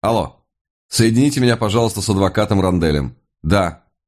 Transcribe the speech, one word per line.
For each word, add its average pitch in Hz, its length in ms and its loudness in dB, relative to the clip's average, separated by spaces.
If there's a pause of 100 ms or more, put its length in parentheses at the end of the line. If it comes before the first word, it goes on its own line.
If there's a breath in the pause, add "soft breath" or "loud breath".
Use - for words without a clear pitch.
Алло, 104 460 -4 (420)
соедините 127 540 2
меня, 120 160 2
пожалуйста, 110 420 -2
с 92 80 -6
адвокатом 98 540 0
Ранделем. 80 540 0 (260)
Да, 87 420 -2 (240)